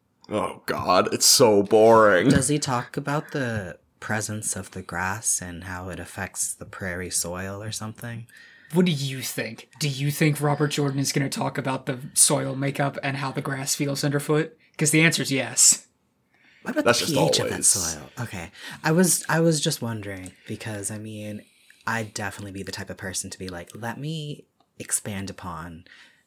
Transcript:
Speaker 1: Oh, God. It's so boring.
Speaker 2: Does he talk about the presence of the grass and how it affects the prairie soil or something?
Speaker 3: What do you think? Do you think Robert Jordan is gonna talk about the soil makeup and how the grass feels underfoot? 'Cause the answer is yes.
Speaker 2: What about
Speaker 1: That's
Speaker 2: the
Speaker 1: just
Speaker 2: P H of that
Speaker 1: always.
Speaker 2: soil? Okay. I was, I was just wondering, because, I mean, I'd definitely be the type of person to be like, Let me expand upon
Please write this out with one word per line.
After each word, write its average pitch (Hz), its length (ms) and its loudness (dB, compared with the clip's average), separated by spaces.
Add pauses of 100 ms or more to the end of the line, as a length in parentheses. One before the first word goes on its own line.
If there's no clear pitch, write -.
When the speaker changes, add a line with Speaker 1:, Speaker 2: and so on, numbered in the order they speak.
(300)
Speaker 1:
Oh, 95 340 -4
God. 90 480 2
It's 117 140 2
so 107 360 8
boring. 110 640 8
Speaker 2:
Does 135 200 4
he 147 100 2
talk 127 380 -4
about 143 360 -4
the 113 460 -4 (220)
presence 107 560 -4
of 92 140 -12
the 92 100 -12
grass 92 600 -4
and 87 220 -12
how 92 260 -10
it 85 100 -8
affects - 540 -8
the - 100 -16
prairie 90 460 -8
soil 95 520 -6
or 110 100 -10
something? 117 540 -10 (460)
Speaker 3:
What 180 140 4
do 180 60 2
you 135 280 -4
think? 113 480 -8 (120)
Do 147 80 0
you 139 240 -2
think 147 280 2
Robert 147 280 2
Jordan 143 320 0
is 135 120 0
gonna 139 160 0
talk 135 300 -4
about 131 280 -4
the 127 120 -4 (160)
soil 135 400 2
makeup 139 480 -2
and 139 140 -4
how 139 160 -6
the 143 100 -6
grass 139 320 -4
feels 143 300 -2
underfoot? 151 520 0 (220)
'Cause 147 140 2
the 156 100 6
answer 160 200 4
is 123 100 -2
yes. - 560 2 (720)
Speaker 2:
What - 100 -6
about - 120 0
Speaker 1:
That's - 160 4
Speaker 2:
the - 60 -2
Speaker 1:
just 151 120 0
Speaker 2:
P - 80 6
H 73 140 4
of - 60 0
that - 80 -2
Speaker 1:
always. - 120 0
Speaker 2:
soil? 82 440 0 (100)
Okay. 92 320 -8 (320)
I 156 80 2
was, 175 360 4
I 156 120 2
was 165 200 4
just 156 220 -2
wondering, 101 500 -8 (140)
because, 104 460 -8
I 107 60 -10
mean, 107 440 -12 (420)
I'd 113 300 -4
definitely 101 380 -8
be 95 100 -8
the 92 80 -12
type 95 200 -10
of 92 60 -10
person 95 340 -8
to - 100 -16
be 95 80 -10
like, 85 260 -12
Let 117 240 -10
me 147 460 -8 (340)
expand 98 520 -6
upon 85 540 -12 (420)